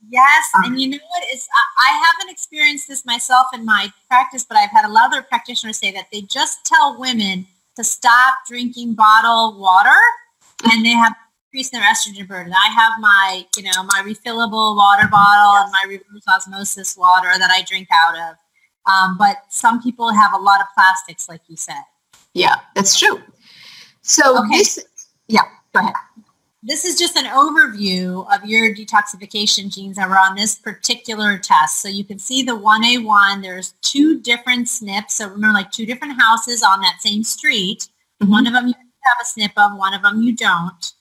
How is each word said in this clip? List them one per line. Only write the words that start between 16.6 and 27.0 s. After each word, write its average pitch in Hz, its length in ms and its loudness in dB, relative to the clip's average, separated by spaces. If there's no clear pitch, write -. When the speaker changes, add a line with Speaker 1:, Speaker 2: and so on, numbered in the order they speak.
Speaker 1:
water 180 420 2
that 185 140 0
I 185 120 0
drink 185 280 -10
out 165 260 2
of. 165 200 -12
Um, 185 280 2
but 202 200 2
some 240 320 0
people 233 320 -4
have 208 180 4
a 196 60 -2
lot 196 240 2
of 196 120 -4
plastics, 185 540 0
like 165 200 -18
you 165 100 -20
said. 151 260 -14
Speaker 2:
Yeah, 175 220 2
that's 196 220 0
true. - 240 0
So 262 420 4
Speaker 1:
Okay. 240 140 0
Speaker 2:
this, - 200 0
yeah, 214 140 2
go 190 80 2
ahead. 208 120 -4
Speaker 1:
This 302 160 -8
is 349 160 -4
just 339 160 -2